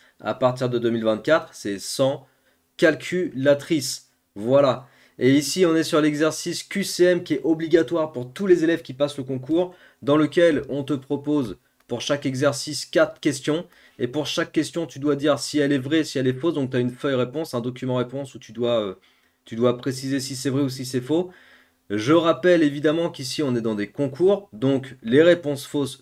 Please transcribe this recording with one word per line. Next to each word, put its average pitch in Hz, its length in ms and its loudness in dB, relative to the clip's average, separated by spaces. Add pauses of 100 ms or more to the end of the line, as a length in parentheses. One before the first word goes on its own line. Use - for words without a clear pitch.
(200)
À 110 160 -4
partir 127 340 0
de 123 80 -2
deux 113 140 0
mille 113 140 -2
vingt-quatre, 147 500 0
c'est 101 240 -8
sans - 480 -2 (500)
calculatrice. 147 1300 0 (240)
Voilà. 127 520 2 (320)
Et 127 140 4
ici, 151 320 2
on 165 100 4
est 160 60 2
sur 156 180 2
l'exercice 151 640 0
Q - 220 -6
C 180 220 2
M 175 180 2
qui 160 100 -2
est 135 100 -2
obligatoire 160 680 0
pour 123 200 -10
tous 196 140 -8
les 170 180 6
élèves 165 200 0
qui 135 100 -14
passent 143 240 -2
le 135 60 -8
concours, 139 500 -2 (300)
dans 190 120 2
lequel 170 540 4
on 135 140 -4
te 147 100 -4
propose 139 640 -4 (300)
pour 117 140 -6
chaque 143 260 -2
exercice 135 580 -2
quatre 160 340 2
questions. 156 460 -2 (320)
Et 123 100 -4
pour 135 200 -4
chaque - 240 -4
question, 160 340 -2
tu - 140 -14
dois 143 160 0
dire 139 240 0
si - 180 -4
elle 143 140 2
est 143 80 2
vraie, 147 240 0
si - 160 -4
elle 131 80 2
est 127 120 -2
fausse. 165 140 0
Donc, 135 160 -2
tu 135 80 -2
as 123 40 2
une 123 100 0
feuille 135 240 -2
réponse, 127 400 -4
un 120 60 -4
document 127 340 -6
réponse 127 400 -6
où - 20 -16
tu - 140 -20
dois, 117 280 0
euh, 101 140 -4 (500)
tu - 120 -14
dois 120 240 2
préciser 135 400 -4
si 131 160 -8
c'est 131 160 -4
vrai 135 100 0
ou 139 80 0
si 127 160 -10
c'est 127 160 -4
faux. 170 300 -2 (580)
Je 107 240 0
rappelle 165 480 4
évidemment 151 480 0
qu'ici, 143 320 -8
on 131 140 0
est 113 60 0
dans 110 120 -2
des 101 140 -4
concours. 175 680 0
Donc, 131 480 -2
les 127 220 6
réponses 170 420 2
fausses 139 360 -4